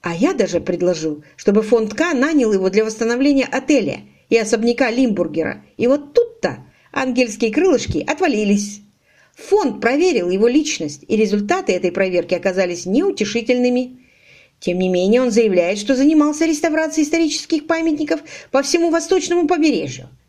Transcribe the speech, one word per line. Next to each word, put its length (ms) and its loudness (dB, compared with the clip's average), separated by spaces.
А 120 -6
я 180 2
даже 280 0
предложил, 640 -2
чтобы 260 2
фонд 320 2
К 200 -2
нанял 380 2
его 180 0
для 140 2
восстановления 640 0
отеля 500 0
и 60 2
особняка 540 0
Лимбургера. 720 -2
И 100 0
вот 280 0
тут-то 500 0
ангельские 600 -2
крылышки 540 0
отвалились. 760 0
Фонд 460 0
проверил 480 2
его 200 2
личность, 580 -4
и 100 -2
результаты 560 0
этой 200 0
проверки 420 0
оказались 520 -2
неутешительными. 1120 -2
Тем 200 -4
не 100 0
менее, 340 2
он 80 0
заявляет, 480 2
что 180 0
занимался 480 2
реставрацией 640 0
исторических 600 -2
памятников 540 -2
по 120 0
всему 280 2
восточному 560 0
побережью. 640 0